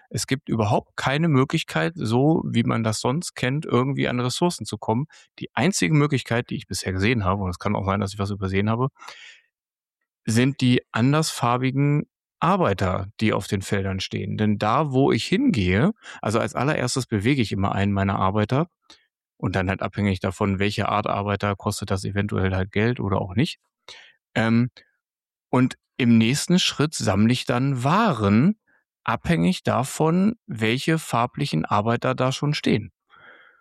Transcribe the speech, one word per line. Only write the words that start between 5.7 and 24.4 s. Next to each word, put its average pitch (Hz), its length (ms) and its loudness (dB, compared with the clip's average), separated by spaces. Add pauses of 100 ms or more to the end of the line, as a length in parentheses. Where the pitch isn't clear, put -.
Möglichkeit, 143 560 0
die 120 60 -6
ich - 120 -10
bisher 95 260 -6
gesehen 101 320 0
habe, 98 180 0
und 90 80 -4
es 85 80 -8
kann 104 160 -2
auch 104 100 -4
sein, 98 140 0
dass 95 140 -4
ich 101 60 -8
was 101 120 -4
übersehen 98 400 -2
habe, 123 180 0 (1400)
sind 123 360 2
die 123 200 4 (100)
andersfarbigen 135 1120 0 (340)
Arbeiter, 101 680 0 (120)
die 107 140 2
auf 107 140 -4
den 98 140 -2
Feldern 98 380 -4
stehen. 104 380 -8
Denn 107 220 0
da, 131 320 0
wo 131 200 4
ich 123 140 0
hingehe, 156 680 2 (280)
also 110 180 0
als 113 160 -2
allererstes 127 520 -2
bewege 120 340 0
ich 104 100 -2
immer 101 220 0
einen 98 200 0
meiner 98 260 0
Arbeiter 107 480 0 (680)
und 92 180 -4
dann 92 140 0
halt 92 120 -4
abhängig 101 380 -2
davon, 98 400 -2
welche 104 300 -2
Art 104 180 0
Arbeiter, 101 480 -2
kostet - 340 -6
das 98 140 -2
eventuell 101 520 -2
halt 95 160 -4
Geld 113 280 0
oder 98 220 0
auch 95 140 -8
nicht. - 240 -2 (760)
Ähm, 117 340 2 (800)